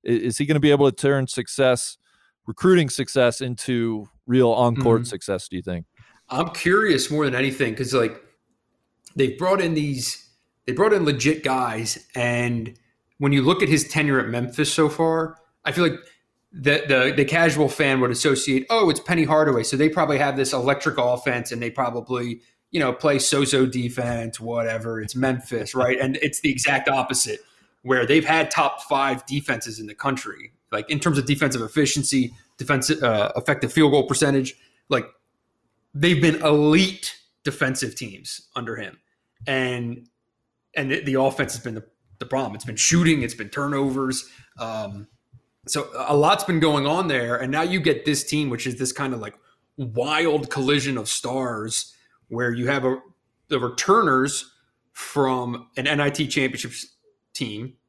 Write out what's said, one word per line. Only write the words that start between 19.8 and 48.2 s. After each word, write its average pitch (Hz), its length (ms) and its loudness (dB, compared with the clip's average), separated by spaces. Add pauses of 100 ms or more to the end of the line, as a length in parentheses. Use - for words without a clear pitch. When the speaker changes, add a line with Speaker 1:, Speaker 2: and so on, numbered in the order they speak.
Speaker 2:
probably 156 300 2
have 139 180 0
this 131 160 0
electric 139 460 0
offense 123 540 0
and 117 100 -8
they 117 80 -4
probably, 120 720 -4 (300)
you 170 80 -2
know, 131 120 2
play 143 280 0
so-so 139 460 2
defense, 120 720 -4
whatever. 113 600 -4
It's 107 160 -10
Memphis," 123 580 -2
right? 123 260 2
And 135 180 -2
it's 151 240 -2
the 147 100 0
exact 135 380 0
opposite, 127 500 -2 (440)
where 123 220 2
they've 156 200 4
had 156 260 2
top 147 320 0
five 135 420 -2
defenses 120 540 -6
in 107 80 -12
the 104 80 -16
country, 127 560 -6 (200)
like, 107 180 -4
in 143 100 -2
terms 147 180 2
of 127 80 0
defensive 135 360 0
efficiency, 131 720 0 (240)
defensive, 143 440 0
uh, 110 360 2
effective 139 340 -2
field 151 200 6
goal 143 140 4
percentage. 139 500 0 (340)
Like, 131 160 0 (880)
they've 156 280 4
been 160 220 4
elite 156 720 4 (300)
defensive 131 500 -4
teams - 600 -14
under 117 180 -8
him. 101 240 -12 (480)
And, 123 600 -4 (680)
and 135 160 -4
the, 135 100 -2
the 139 140 -4
offense 135 380 0
has 120 100 -12
been 113 120 -10
the, 110 100 -14 (340)
the 123 60 -10
problem. 127 300 -4
It's 104 100 -14
been 113 100 -10
shooting, 160 460 4
it's 113 120 -4
been 104 160 -12
turnovers. 135 800 -2 (300)
Um, 107 480 -8 (600)
so - 280 -4
a 135 200 0
lot's 165 280 4
been 170 160 0
going 147 280 2
on 170 200 0
there. 123 280 0
And 127 160 -4
now 156 100 0
you 180 180 -2
get 147 240 0
this 147 200 0